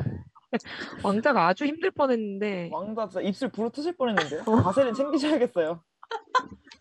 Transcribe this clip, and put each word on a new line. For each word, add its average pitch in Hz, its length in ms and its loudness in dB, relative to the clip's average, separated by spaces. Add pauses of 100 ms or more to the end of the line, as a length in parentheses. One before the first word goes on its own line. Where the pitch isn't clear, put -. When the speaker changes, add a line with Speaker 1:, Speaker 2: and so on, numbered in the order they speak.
(1040)
Speaker 1:
왕자가 202 440 4
아주 190 180 2
힘들 330 260 -2
뻔했는데. 208 840 0
Speaker 2:
왕자 208 340 -4
진짜 180 140 -6
입술 202 300 -2
부러뜨실 285 460 -4
뻔했는데요. 190 500 -2
Speaker 1:
어. 220 160 6
Speaker 2:
바세린 247 320 4
챙기셔야겠어요. 254 880 0 (960)